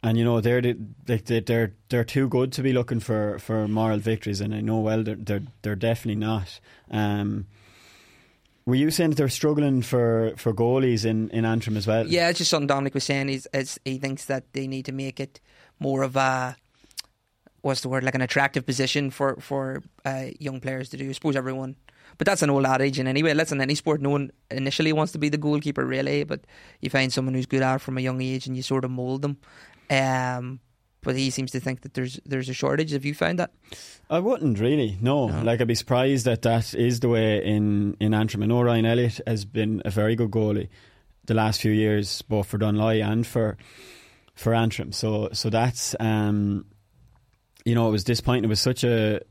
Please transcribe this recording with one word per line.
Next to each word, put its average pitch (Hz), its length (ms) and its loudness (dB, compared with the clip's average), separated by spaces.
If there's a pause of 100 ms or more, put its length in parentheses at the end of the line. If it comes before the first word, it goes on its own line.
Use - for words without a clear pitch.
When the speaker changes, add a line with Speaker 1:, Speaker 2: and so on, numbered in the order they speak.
Speaker 1:
and 113 120 2
you 117 80 4
know, 117 180 4
they're 120 200 4
the, 123 160 0 (300)
like, 113 180 0
they, 117 140 2
they're, 113 340 0 (160)
they're 120 140 2
too 135 260 0
good 127 240 0
to - 80 -6
be 135 100 2
looking 123 280 0
for, 104 400 -2
for 110 280 -2
moral 110 300 2
victories, 104 420 -2
and 104 140 -2
I 107 80 -4
know 110 180 0
well 110 220 2
they're, 107 140 -4
they're, 101 260 -4 (220)
they're 104 120 -2
definitely 113 440 -2
not. 107 400 -2 (320)
Um, 104 560 -2 (1200)
were 123 80 2
you 147 160 2
saying 165 200 2
that 147 40 0
they're 139 140 2
struggling 147 520 2
for, 113 560 2
for 117 160 -2
goalies 120 500 2
in, 110 280 0
in 113 140 0
Antrim 110 300 0
as 101 120 -2
well? 110 200 2
Speaker 2:
Yeah, 170 220 2
it's 175 80 0
just 165 140 0
something 147 160 2
Dominic 139 260 0
was 135 100 -2
saying. 139 260 -2
He's, 131 260 -6
it's, 131 280 -4
he 131 140 -6
thinks 135 280 -6
that 131 280 -6
they 135 140 -6
need 131 180 -8
to 135 60 -8
make 135 280 -8
it 135 200 -10 (400)
more 135 240 0
of 131 120 -2
a, 131 400 0 (1040)
what's 135 200 -2
the 127 80 -6
word, 131 140 0
like, 131 120 0
an 131 60 2
attractive 139 460 0
position 135 420 0
for, 135 280 -2
for, 135 440 -6 (240)
uh, 131 200 -4 (140)
young 135 200 -8
players 131 300 -6
to 139 80 -14
do. 135 120 -8
I - 40 -6
suppose 143 220 -2
everyone, 131 400 -4 (420)
but 165 80 0
that's 196 160 2
an 151 80 4
old 139 160 4
adage 131 340 2
in 131 80 0
any 135 160 2
way. 156 100 4
Listen, 156 280 0
any 135 140 0
sport, 147 260 0
no 139 80 0
one 143 220 0 (180)
initially 139 440 0
wants 151 200 0
to 160 60 -6
be 151 100 0
the 147 80 -2
goalkeeper, 147 480 -2
really, 135 380 -2
but 143 180 -6 (400)
you - 80 -4
find 131 240 2
someone 131 220 -2
who's 127 100 -2
good 135 160 0
at 131 140 2
it 139 60 -2
from 131 160 -6
a 131 40 -4
young 127 200 -2
age 131 260 -4
and 131 100 -6
you 127 60 -8
sort 131 220 -2
of 127 60 -4
mould 127 300 -4
them. 143 160 -4 (520)
Um, 127 680 0 (420)
but 131 140 -2
he 135 160 0
seems 131 200 -6
to 131 80 -4
think 127 220 -6
that - 140 -18
there's, 127 300 -6
there's 131 220 -4
a 131 60 -6
shortage. 143 380 0
Have 139 140 -2
you 147 80 -2
found 170 260 -2
that? 175 120 -4 (580)
Speaker 1:
I 165 100 2
wouldn't 180 400 0
really, 120 420 2
no. 131 260 2
Speaker 2:
No. 101 160 -2
Speaker 1:
Like, 113 180 2
I'd 120 60 2
be 117 80 2
surprised 127 500 2
that 117 180 0
that 113 300 2
is 120 260 2
the 123 100 2
way 110 340 2
in, 104 560 0
in 107 140 2
Antrim. 107 300 0
I - 20 0
know 120 160 2
Ryan 117 240 4
Elliott 117 400 2
has 107 200 -2
been 107 380 -2
a - 60 -4
very 107 260 2
good 113 160 0
goalie 104 380 0 (560)
the 110 80 0
last 110 280 2
few 110 100 2
years, 107 520 2
both 104 240 -2
for 110 100 -4
Dunloy 107 460 2
and 110 220 0
for, 110 320 -2 (760)
for - 180 0
Antrim. 113 380 0
So, 107 420 -2
so - 160 -2
that's, 117 500 0
um, 104 680 0 (1000)
you 117 100 2
know, 117 120 4
it 110 40 4
was 104 120 2
disappointing. 127 420 2
It 110 40 2
was 107 120 0
such 127 220 0
a 110 480 2